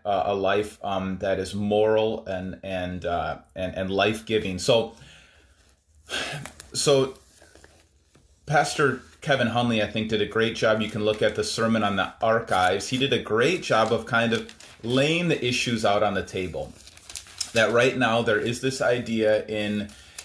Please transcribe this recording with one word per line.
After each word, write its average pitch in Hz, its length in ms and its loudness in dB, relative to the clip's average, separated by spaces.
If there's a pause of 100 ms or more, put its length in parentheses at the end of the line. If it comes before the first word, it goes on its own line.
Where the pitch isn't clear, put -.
uh, 101 220 0
a 101 60 0
life, 101 480 0
um, 95 360 -4
that 95 220 -2
is 90 140 -6
moral 107 720 2
and, 92 380 -8
and, 90 400 -6
uh, 85 360 -4 (140)
and, 92 220 -6
and 95 160 -4
life-giving. 101 680 0
So, 113 360 2 (1800)
so 135 440 2 (1300)
Pastor 143 560 2 (180)
Kevin 127 300 2
Hunley, 117 340 2
I 101 80 -2
think, 107 160 -4
did 107 140 0
a 104 40 2
great 113 300 0
job. 110 260 2
You 104 80 -2
can 107 140 -4
look 107 180 0
at 107 140 2
the 107 80 -2
sermon 113 400 0
on 101 140 0
the - 240 -2
archives. 98 640 2
He 131 100 -2
did 131 140 0
a 110 100 0
great 127 400 0
job 110 300 2
of 110 140 0
kind 117 260 0
of 113 240 -4 (280)
laying 147 440 2
the 139 180 0
issues 120 380 -2
out 104 180 2
on 101 120 2
the 92 100 -2
table. 87 480 -6 (840)
That 110 200 4
right 127 240 4
now 117 240 2
there 113 180 2
is 120 220 -2
this 131 200 -2
idea 107 640 2
in, 104 440 -4 (360)